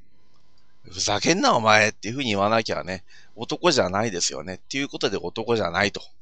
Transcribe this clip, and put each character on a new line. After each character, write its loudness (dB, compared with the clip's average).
う。 -16
「ふ -10
ざ 2
け 4
ん 2
な 4
お 2
前」 8
っ 0
て -10
い -4
う -6
ふ -4
う -4
に -2
言 2
わ 4
な 4
き -2
ゃ -2
ね、 -6
男 0
じ 4
ゃ 4
な 2
い 0
で -4
す -2
よ -8
ね。 -8
っ -16
て -8
い -2
う -4
こ -10
と 0
で -2
男 -2
じ 2
ゃ 0
な 2
い 0
と。 -10